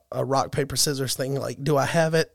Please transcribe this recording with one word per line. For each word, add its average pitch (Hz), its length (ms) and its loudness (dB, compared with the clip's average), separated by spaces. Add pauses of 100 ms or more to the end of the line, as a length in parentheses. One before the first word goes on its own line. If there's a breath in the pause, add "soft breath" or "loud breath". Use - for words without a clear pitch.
(120)
a 127 120 -2
rock, 131 280 0
paper, 139 240 -2
scissors 135 380 0
thing, 139 200 -4
like, 127 280 -6
do 143 140 2
I 131 100 4
have 160 280 2
it? 160 200 2